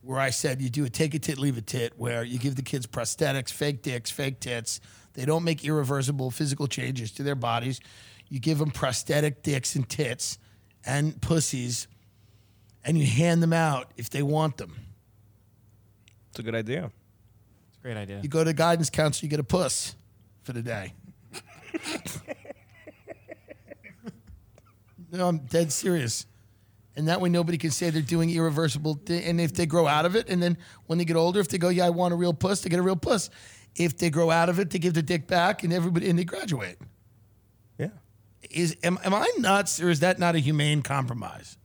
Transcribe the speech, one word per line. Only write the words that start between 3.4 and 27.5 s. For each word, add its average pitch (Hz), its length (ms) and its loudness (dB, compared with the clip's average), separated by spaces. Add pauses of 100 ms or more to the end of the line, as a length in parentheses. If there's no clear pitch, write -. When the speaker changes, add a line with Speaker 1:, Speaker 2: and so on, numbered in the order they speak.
Speaker 1:
fake 143 300 -2
dicks, 123 280 -4
fake 135 300 -4
tits. 120 400 -6 (340)
They 127 100 -8
don't 160 200 2
make 160 200 -2
irreversible 135 680 0
physical 143 360 -2
changes 123 460 -4
to - 100 -10
their 143 120 0
bodies. 120 460 -2 (480)
You 139 100 -8
give 151 200 0
them 151 120 0
prosthetic 147 720 0
dicks 139 320 -2
and 135 140 -2
tits - 500 -4 (480)
and 143 340 -2
pussies, 123 680 -2 (960)
and 160 120 2
you 147 100 4
hand 170 360 4
them 165 100 4
out 156 440 0
if 113 120 -10
they 139 140 -2
want 151 340 0
them. 85 180 -12 (1600)
Speaker 2:
It's - 80 -16
a - 40 -10
good 113 120 -6
idea. 113 360 -4 (800)
Speaker 3:
It's - 100 -20
a - 40 -20
great 117 140 -10
idea. 101 260 -8
Speaker 1:
You 147 60 -6
go 151 100 -2
to 160 60 4
the 160 100 0
guidance 165 340 2
counselor, 156 380 0
you 143 40 -2
get 151 100 0
a 139 40 -2
puss - 520 -2 (460)
for - 100 -12
the 120 100 -6
day. 104 320 -8 (800)
<laughs> - 80 -8 (3250)
No, 180 160 0
I'm 165 100 2
dead 151 340 0
serious. 156 520 0 (720)
And 151 120 0
that 180 120 2
way 180 80 2
nobody 175 300 2